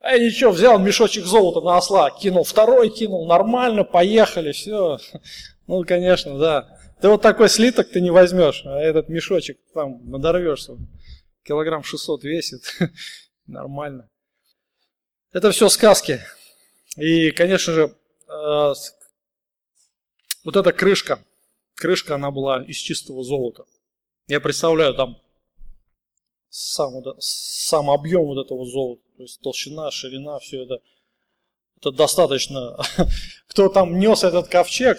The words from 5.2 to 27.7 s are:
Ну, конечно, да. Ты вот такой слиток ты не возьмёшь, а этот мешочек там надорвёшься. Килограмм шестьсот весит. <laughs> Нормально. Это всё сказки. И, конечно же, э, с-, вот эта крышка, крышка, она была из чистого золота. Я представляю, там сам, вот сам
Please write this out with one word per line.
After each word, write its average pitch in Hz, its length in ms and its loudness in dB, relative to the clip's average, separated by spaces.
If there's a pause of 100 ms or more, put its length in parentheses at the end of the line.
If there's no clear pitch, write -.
Ну, 175 180 -4
конечно, 180 520 0
да. 147 440 -2 (200)
Ты 190 80 4
вот 208 140 4
такой 214 260 6
слиток 220 420 2
ты 180 100 -2
не 180 100 0
возьмёшь, 180 540 4
а 139 160 -6
этот 156 280 0
мешочек 165 480 -4 (160)
там 139 280 -8 (100)
надорвёшься. 147 680 -4 (680)
Килограмм 156 400 -4
шестьсот - 400 -8
весит. 143 380 -8 (180)
<laughs> - 680 -10
Нормально. 139 640 -14 (1200)
Это 190 200 0
всё 208 160 2
сказки. 180 520 2 (760)
И, 160 340 0
конечно 175 420 0
же, 156 240 0 (300)
э, 151 480 -2
с-, - 220 -16 (1500)
вот 156 120 -4
эта 185 160 2
крышка, 180 480 0 (560)
крышка, 165 400 -4
она 143 160 -6
была 135 320 -4
из - 120 -16
чистого - 460 -12
золота. 127 420 -6 (680)
Я 143 100 -2
представляю, 156 540 0
там 120 260 -6 (1300)
сам, - 420 -8
вот 131 260 -14
сам - 720 -4